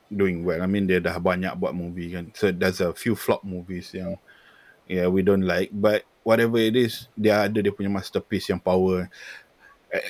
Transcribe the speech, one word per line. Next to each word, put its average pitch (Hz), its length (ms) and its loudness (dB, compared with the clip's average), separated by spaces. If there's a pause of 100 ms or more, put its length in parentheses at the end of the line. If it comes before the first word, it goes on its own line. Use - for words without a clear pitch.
doing 95 340 0
well. 85 160 -2
I 90 80 -2
mean, 98 200 2
dia 92 120 2
dah 87 180 0
banyak 90 380 0
buat 92 180 -4
movie, 87 400 -8
kan? 87 200 -10
So, - 180 0
there's 92 300 -2
a 90 120 0
few 113 220 -2
flop - 300 -2
movies 90 480 -10
yang, 92 240 -8 (680)
yeah, 90 200 -2
we 92 160 2
don't 95 220 4
like. 90 260 0
But 104 340 2 (200)
whatever 113 340 4
it 110 160 4
is, 117 400 0
dia 104 300 4
ada 101 120 0
dia 101 140 2
punya 98 200 -4
masterpiece 95 580 -4
yang 92 100 0
power. 92 480 2 (840)
Eh, - 220 -6